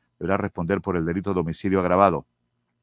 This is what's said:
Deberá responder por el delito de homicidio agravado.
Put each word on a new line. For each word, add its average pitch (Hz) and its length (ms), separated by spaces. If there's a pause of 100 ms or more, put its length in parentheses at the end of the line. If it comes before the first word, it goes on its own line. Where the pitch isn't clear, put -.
(180)
Deberá 90 180
responder 98 440
por 90 160
el 82 80
delito 92 280
de 90 60
homicidio 90 400
agravado. 90 480 (560)